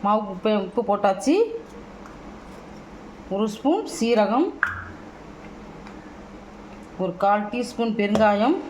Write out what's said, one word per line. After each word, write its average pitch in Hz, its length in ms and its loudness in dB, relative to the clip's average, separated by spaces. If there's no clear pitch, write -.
மாவுக்கு 208 300 2
உப்பு, 214 160 2
உப்பு 240 200 0
போட்டாச்சு. 202 460 4
ஒரு 202 200 2
ஸ்பூன் 392 320 2
சீரகம், 226 500 4
ஒரு 175 180 0
கால் 208 300 6
டீஸ்பூன் 233 480 -2
பெருங்காயம் 214 580 6